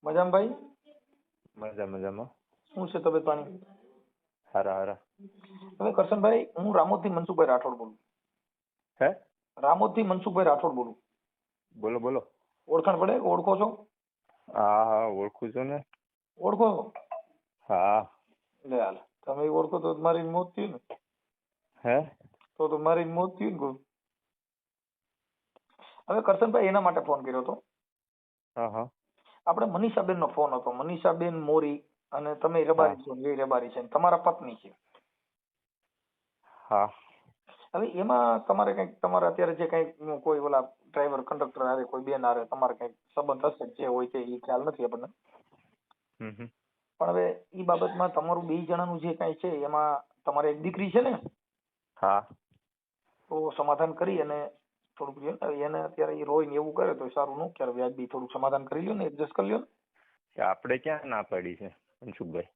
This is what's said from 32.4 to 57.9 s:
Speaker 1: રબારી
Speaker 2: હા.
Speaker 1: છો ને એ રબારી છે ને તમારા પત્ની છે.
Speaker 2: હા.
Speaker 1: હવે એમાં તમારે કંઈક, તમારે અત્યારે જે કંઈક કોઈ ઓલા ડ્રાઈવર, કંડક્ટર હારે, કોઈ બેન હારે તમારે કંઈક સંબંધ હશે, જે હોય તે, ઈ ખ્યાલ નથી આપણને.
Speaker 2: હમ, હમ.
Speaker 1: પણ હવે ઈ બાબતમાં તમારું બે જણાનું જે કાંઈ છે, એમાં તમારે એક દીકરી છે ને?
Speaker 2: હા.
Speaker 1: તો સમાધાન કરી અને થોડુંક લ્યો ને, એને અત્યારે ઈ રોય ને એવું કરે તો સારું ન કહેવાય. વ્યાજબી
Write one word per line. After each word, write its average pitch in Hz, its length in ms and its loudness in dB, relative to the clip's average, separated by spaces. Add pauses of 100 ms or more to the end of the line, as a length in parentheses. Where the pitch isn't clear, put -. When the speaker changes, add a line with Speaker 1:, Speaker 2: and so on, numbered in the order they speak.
Speaker 1:
રબારી 160 300 4
Speaker 2:
હા. 127 80 -14
Speaker 1:
છો 135 120 -10
ને 131 140 -6
એ 143 60 0
રબારી 131 340 0
છે 123 140 -10
ને 120 60 -12
તમારા 170 280 8
પત્ની 135 380 2
છે. - 200 -20 (2000)
Speaker 2:
હા. 104 220 2 (840)
Speaker 1:
હવે 214 140 0
એમાં 123 560 2
તમારે 101 300 2
કંઈક, 95 260 -4
તમારે 180 260 2
અત્યારે 170 280 0
જે 165 120 -2
કંઈક 165 280 0 (280)
કોઈ 151 160 2
ઓલા 143 220 2
ડ્રાઈવર, 139 600 -4
કંડક્ટર 143 400 -4
હારે, 127 220 0
કોઈ 127 180 -8
બેન 135 240 -2
હારે 120 180 2
તમારે 127 300 -2
કંઈક 120 180 -10 (220)
સંબંધ 143 300 -2
હશે, 151 220 -2
જે 135 200 -8
હોય 123 200 0
તે, 127 120 -8
ઈ 123 200 -8
ખ્યાલ 127 260 -2
નથી 147 200 -4
આપણને. 120 220 -6 (1120)
Speaker 2:
હમ, 110 220 -12
હમ. 117 60 -14 (500)
Speaker 1:
પણ 175 100 0
હવે 180 360 0 (100)
ઈ 185 80 -10
બાબતમાં 180 500 0
તમારું 170 340 -2
બે 160 100 -2
જણાનું 175 440 -2
જે 170 140 -4
કાંઈ 165 200 -4
છે, 180 140 -6
એમાં 151 540 0 (240)
તમારે 147 240 2
એક 147 120 -4
દીકરી 185 280 -4
છે 233 100 6
ને? 254 180 0 (840)
Speaker 2:
હા. 98 240 4 (1000)
Speaker 1:
તો 156 280 -2
સમાધાન 147 360 2
કરી 180 280 -2
અને 147 300 -4 (480)
થોડુંક 139 200 -10
લ્યો 147 320 -6
ને, 147 60 -4
એને 151 240 -4
અત્યારે 156 340 -4
ઈ 151 80 -6
રોય 147 240 2
ને 143 80 -10
એવું 151 200 -2
કરે 135 200 0
તો 131 140 -8
સારું 139 300 -2
ન 170 100 -6
કહેવાય. 123 260 -6
વ્યાજબી 127 320 -4